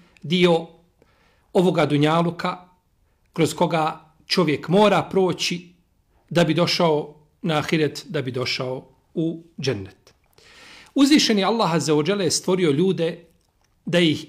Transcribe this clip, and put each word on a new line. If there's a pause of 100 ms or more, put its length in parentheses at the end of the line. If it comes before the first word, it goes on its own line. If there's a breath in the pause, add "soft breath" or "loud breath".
(220 soft breath)
dio (840)
ovoga
dunjaluka (680)
kroz
koga (120)
čovjek
mora
proći (560)
da
bi
došao (260)
na
ahiret,
da
bi
došao (260)
u (160)
džennet. (840 soft breath)
Uzvišeni
Allah
Azza
wa
Jalla
je
stvorio
ljude (600)
da
ih